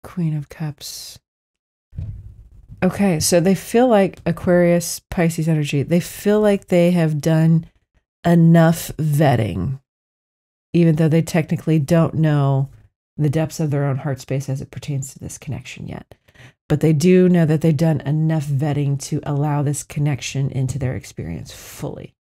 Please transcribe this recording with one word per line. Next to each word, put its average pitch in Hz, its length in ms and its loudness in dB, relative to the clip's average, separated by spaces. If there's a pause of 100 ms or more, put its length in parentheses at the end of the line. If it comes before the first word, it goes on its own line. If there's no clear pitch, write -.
Queen 160 340 -4
of 147 140 -10
Cups. - 680 -14 (1600)
Okay, 185 360 0
so 175 220 2
they 190 140 2
feel 233 340 2
like 196 380 2
Aquarius, 175 760 0 (100)
Pisces 165 380 -2
energy. 147 340 0
They 165 180 0
feel - 400 -2
like 202 260 0
they 175 240 4
have 160 300 0
done 160 440 2 (580)
enough 165 760 4
vetting, 135 840 0 (920)
even 165 220 4
though 160 120 2
they 160 140 2
technically 160 560 -2
don't 165 340 2
know 139 560 0 (480)
the 151 140 0
depths 156 280 -4
of 156 120 -2
their 143 140 -2
own 139 120 -2
heart 135 240 -6
space 135 300 -8
as 139 100 -6
it - 100 -14
pertains 135 440 -10
to - 40 -20
this - 200 -16
connection - 480 -14
yet. - 280 -16 (540)
But 147 120 0
they 160 120 4
do 180 380 6
know 170 160 4
that 156 160 0
they've 165 120 2
done 160 280 0
enough 156 440 -2
vetting 143 580 -2
to 151 200 -6
allow 143 380 -2
this 143 200 -4
connection 139 680 -4
into 131 280 -4
their - 160 -4
experience - 580 -12
fully. - 680 -14